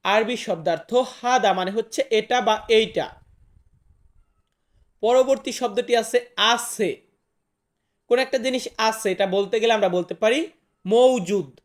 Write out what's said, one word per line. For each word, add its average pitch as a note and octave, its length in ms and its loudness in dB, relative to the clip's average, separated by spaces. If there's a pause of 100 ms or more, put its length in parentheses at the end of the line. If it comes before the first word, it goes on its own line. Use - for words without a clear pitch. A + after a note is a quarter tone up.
আরবি G#3+ 340 0
শব্দার্থ E3 560 -4
হাদা B3 600 0
মানে F#3 180 -2
হচ্ছে A3 380 -4
এটা A#3+ 320 0
বা G#3+ 280 0
এইটা। A3 460 0 (1900)
পরবর্তী B3+ 500 2
শব্দটি A#3 440 -2
আছে A#3 420 -2
আছে। A3 640 -2 (1040)
কোন A#3+ 120 2
একটা C4 180 -2
জিনিস B3+ 300 -2 (100)
আছে, A3 340 0
এটা G3 160 0
বলতে G3+ 320 -2
গেলে A3+ 140 2
আমরা G3+ 160 2
বলতে F3 240 -2
পারি B3+ 380 0 (340)
মৌজুদ। G3+ 800 2